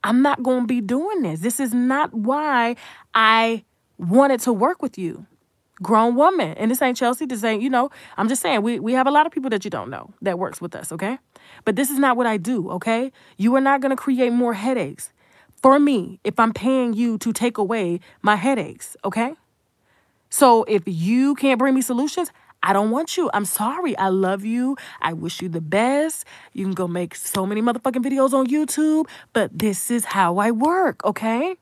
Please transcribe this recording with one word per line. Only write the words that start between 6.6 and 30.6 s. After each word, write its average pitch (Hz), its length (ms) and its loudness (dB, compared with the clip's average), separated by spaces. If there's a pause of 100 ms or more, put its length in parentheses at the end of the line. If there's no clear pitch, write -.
this 254 100 0
ain't 254 160 2
Chelsea. 254 300 -2
This 233 180 -6
ain't, 220 180 0
you 262 60 -2
know, 254 220 0 (260)
I'm 220 120 0
just 254 120 0
saying, 226 220 0
we, 233 180 -2
we 233 140 -2
have 254 120 2
a 277 40 2
lot 302 160 4
of 320 40 -6
people 262 200 -6
that 208 140 -2
you 208 60 -8
don't 113 200 -8
know - 320 -14
that 180 160 -2
works 190 200 -6
with 170 160 -10
us, - 160 -12
okay? 190 280 -6 (480)
But 208 100 0
this 269 140 0
is 277 80 -2
not 269 180 4
what 240 100 0
I 220 120 0
do, 190 320 -4
okay? 226 420 -4 (240)
You 226 180 2
are 269 60 4
not 269 220 2
gonna 269 120 0
create 254 380 0
more 240 220 2
headaches 202 580 -4 (500)
for 269 160 8
me 262 460 0
if 208 160 -2
I'm 220 140 2
paying 247 400 0
you 226 240 0
to 226 140 -2
take 233 260 -2
away 190 420 -2 (220)
my 311 140 4
headaches, 220 680 -4
okay? 233 300 -4 (960)
So 240 340 6
if 208 220 0
you 226 480 0
can't 269 240 2
bring 262 160 2
me 262 80 2
solutions, 285 500 -4 (300)
I 190 100 0
don't 208 180 2
want 294 260 -4
you. 339 160 0
I'm 208 120 -2
sorry. 262 520 -4
I 190 120 0
love 190 360 0
you. 247 320 -2 (240)
I 165 120 -2
wish 160 280 -8
you 185 80 -6
the 165 120 -6
best. 254 640 0 (280)
You 190 120 -6
can 190 80 -2
go 180 160 -4
make 175 260 -6
so - 320 -4
many 208 160 -2
motherfucking 240 400 -2
videos 269 300 2
on 269 160 2
YouTube, 302 580 0 (260)
but 214 240 -2
this 196 320 -2
is 240 180 -2
how 180 320 0
I 208 120 2
work, 302 540 0